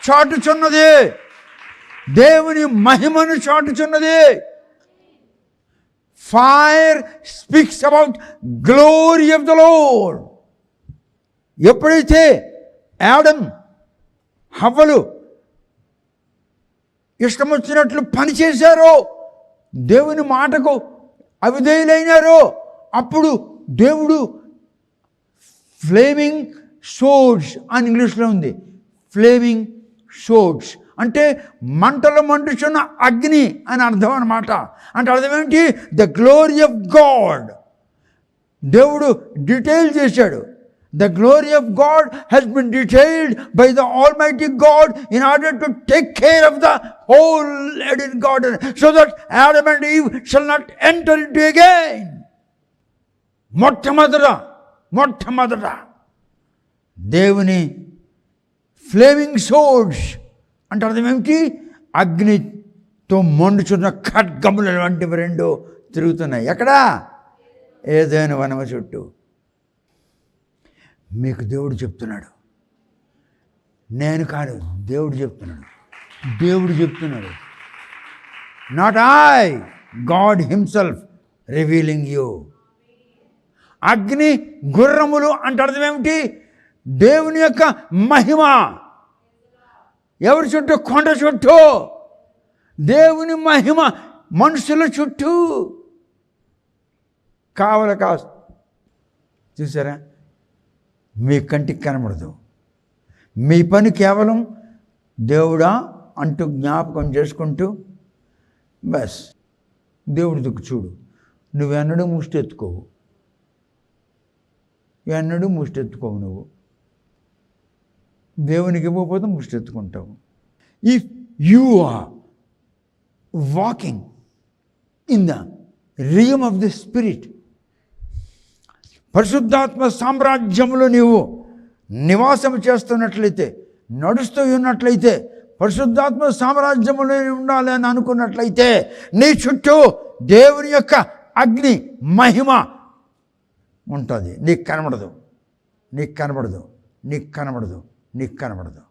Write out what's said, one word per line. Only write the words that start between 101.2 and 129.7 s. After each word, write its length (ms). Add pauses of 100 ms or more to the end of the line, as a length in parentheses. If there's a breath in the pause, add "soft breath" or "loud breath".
కంటికి 420
కనబడదు. 540 (1000)
మీ 240
పని 300
కేవలం 640 (640 loud breath)
"దేవుడా" 760 (240)
అంటూ 280
జ్ఞాపకం 720
చేసుకుంటూ, 640 (1080)
బస్ 400 (840)
దేవుడి 320
దిక్కు 220 (100)
చూడు. 240 (580)
నువ్వెన్నడూ 500
ముష్టెత్తుకోవు, 800 (2250)
ఎన్నడూ 400
ముష్టెత్తుకోవు 720
నువ్వు. 260 (1900)
దేవునికి 460
ఇవ్వకపోతే 400
ముష్టెత్తుకుంటావు. 920 (680)
If 160 (400)
you 240
are 420 (1300)
walking 640 (1120)
in 160
the 120 (720)
realm 380
of 160
the 60
spirit, 580 (1900)
పరిశుద్ధాత్మ 720